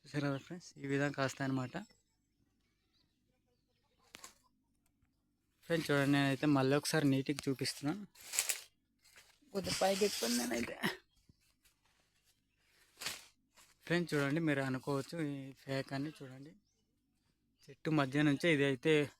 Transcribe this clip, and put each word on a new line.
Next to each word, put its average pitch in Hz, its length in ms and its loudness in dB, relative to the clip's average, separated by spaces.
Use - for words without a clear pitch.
చూసారు 143 260 -6
కదా 139 200 -2
ఫ్రెండ్స్, 175 200 -14
ఈ 139 100 -10
విధంగా 139 260 2
కాస్తాయి 135 300 -2
అన్నమాట. 131 300 -2
ఫ్రెండ్స్, 170 240 0
చూడండి, 143 260 4
నేనైతే 139 320 2
మళ్ళీ 131 240 4
ఒకసారి 151 320 0
నీట్గా 139 340 0
చూపిస్తున్నాను. 143 580 -4
కొద్ది 180 180 -4
పైకి 196 260 4
ఎక్కుతాను 233 340 -2
నేనైతే. 240 360 -4
ఫ్రెండ్స్, 170 260 0
చూడండి, 143 340 0
మీరు 139 220 2
అనుకోవచ్చు 135 480 -4
ఈ - 20 -6
ఫేక్ 135 320 -4
అని. 143 120 -4
చూడండి, 135 320 -16
చెట్టు - 240 -6
మధ్య 139 300 2
నుంచే 139 260 2
ఇది 139 160 4
అయితే 151 240 4